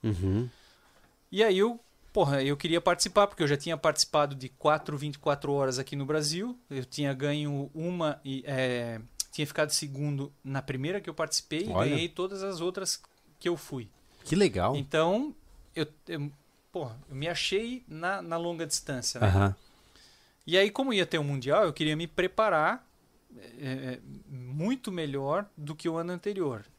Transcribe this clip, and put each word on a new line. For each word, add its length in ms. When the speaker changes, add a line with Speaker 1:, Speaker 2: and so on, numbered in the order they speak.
Speaker 1:
Uhum. 460
Speaker 2:
E 120
aí 160
eu, 200
porra, 300
eu 140
queria 240
participar, 460
porque 160
eu 60
já 80
tinha 200
participado 580
de 140
quatro 480
vinte 200
e 20
quatro 340
horas 260
aqui 180
no 100
Brasil. 520
Eu 140
tinha 280
ganho 640
uma 500
e, 220
é, 540
tinha 160
ficado 240
segundo 600
na 200
primeira 380
que 100
eu 40
participei 520
e 40
Speaker 1:
Olha. 200
Speaker 2:
ganhei 180
todas 340
as 180
outras 400
que 100
eu 80
fui. 320
Speaker 1:
Que 100
legal. 400
Speaker 2:
Então, 600
eu, 100
eu, 220
porra, 240
eu 60
me 120
achei 580
na, 360
na 160
longa 280
distância, 540
né? 60
Speaker 1:
Aham. 300
Speaker 2:
E 100
aí, 140
como 240
ia 120
ter 120
um 60
Mundial, 400
eu 80
queria 240
me 100
preparar, 800
é, 80
é, 340
muito 640
melhor 540
do 180
que 140
o 80
ano 160
anterior. 520